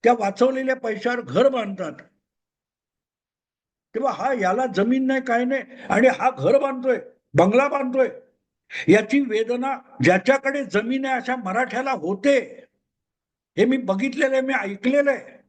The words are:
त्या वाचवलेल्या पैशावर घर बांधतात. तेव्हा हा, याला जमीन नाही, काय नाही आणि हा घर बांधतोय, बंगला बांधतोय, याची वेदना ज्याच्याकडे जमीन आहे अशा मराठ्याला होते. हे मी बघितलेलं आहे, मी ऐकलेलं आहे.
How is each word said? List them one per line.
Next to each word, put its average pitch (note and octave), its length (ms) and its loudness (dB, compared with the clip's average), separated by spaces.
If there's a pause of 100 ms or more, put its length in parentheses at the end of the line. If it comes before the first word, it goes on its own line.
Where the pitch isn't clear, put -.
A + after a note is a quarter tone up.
त्या B3 140 6
वाचवलेल्या C4 580 0
पैशावर A#3+ 440 -4
घर F#3 280 2
बांधतात. G3 440 -4 (2000)
तेव्हा A#3+ 180 -2
हा, A#3 200 -4
याला G#3+ 340 0
जमीन A#3 400 0
नाही, C4 140 0
काय B3 240 0
नाही C4 180 -2 (280)
आणि A3 200 4
हा B3 200 0
घर A3 300 2
बांधतोय, C4 380 -2 (360)
बंगला G#3 340 4
बांधतोय, C4 400 0 (800)
याची G#3+ 320 4
वेदना A#3+ 560 -2 (280)
ज्याच्याकडे C4+ 600 2
जमीन A#3 400 -2
आहे C4 100 -2
अशा B3+ 220 -4
मराठ्याला A#3+ 580 -4
होते. G3 440 0 (1200)
हे F#3+ 80 4
मी B3+ 200 2
बघितलेलं C4 500 -2
आहे, C4 80 2
मी C4 120 -4
ऐकलेलं B3 560 0
आहे. - 280 -6 (100)